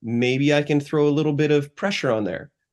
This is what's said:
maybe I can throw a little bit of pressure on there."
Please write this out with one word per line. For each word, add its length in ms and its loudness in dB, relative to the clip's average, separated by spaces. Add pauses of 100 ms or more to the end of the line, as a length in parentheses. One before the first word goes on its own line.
maybe 500 0
I 100 4
can 180 0
throw 280 0
a 20 2
little 220 0
bit 180 0
of 260 0
pressure 340 -2
on 140 0
there." 260 -8 (220)